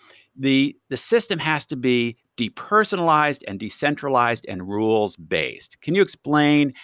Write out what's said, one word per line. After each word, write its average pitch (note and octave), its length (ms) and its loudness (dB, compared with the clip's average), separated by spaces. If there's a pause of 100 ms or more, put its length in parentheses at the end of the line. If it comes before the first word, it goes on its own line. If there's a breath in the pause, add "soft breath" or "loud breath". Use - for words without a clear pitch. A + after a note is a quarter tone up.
(360 soft breath)
the, C3+ 400 2 (140)
the B2+ 80 -6
system G#3+ 420 0
has D3+ 280 -2
to C#3+ 100 -8
be A#2+ 400 0 (200)
depersonalized D#3 1120 0
and G2 100 -8
decentralized A#2+ 920 -2
and F#2 180 -10
rules-based. G2 1120 -2
Can E3 140 -4
you G3+ 60 4
explain D3 720 2 (100)